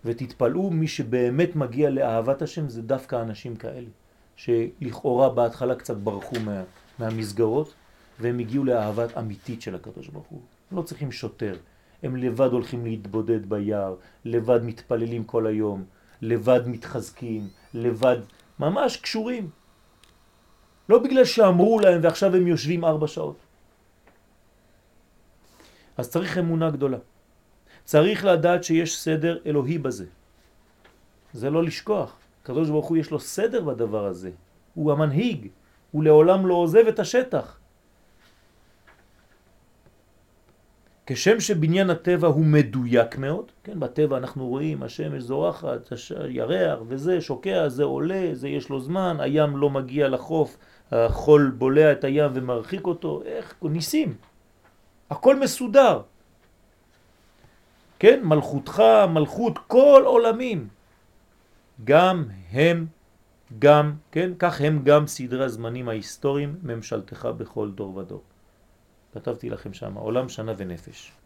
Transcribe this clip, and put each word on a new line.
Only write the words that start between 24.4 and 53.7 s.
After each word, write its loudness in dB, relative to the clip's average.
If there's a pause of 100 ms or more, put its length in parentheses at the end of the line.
אז -8
צריך -4
אמונה 0
גדולה. -2 (840)
צריך 2
לדעת 4
שיש 0
סדר -2
אלוהי 0
בזה. -6 (1300)
זה -6
לא 0
לשכוח. -4 (260)
הקדוש -2
ברוך -2
הוא -2
יש -2
לו -4
סדר -4
בדבר -4
הזה. -8 (440)
הוא -2
המנהיג. -2 (420)
הוא -2
לעולם 8
לא 4
עוזב 6
את 0
השטח. -2 (3500)
כשם 2
שבניין 2
הטבע 0
הוא 2
מדויק 2
מאוד, -6 (120)
כן, -10
בטבע -2
אנחנו -8
רואים, -4
השמש -8
זורחת, -6
הש-, -12
הירח -4 (100)
וזה, -2
שוקע, -4
זה -2
עולה, -2
זה -8
יש -6
לו -6
זמן, -4
הים 0
לא 2
מגיע -2
לחוף, -2 (360)
החול 4
בולע 6
את -2
הים 2
ומרחיק -6
אותו, -6
איך, -10
ניסים. -2 (960)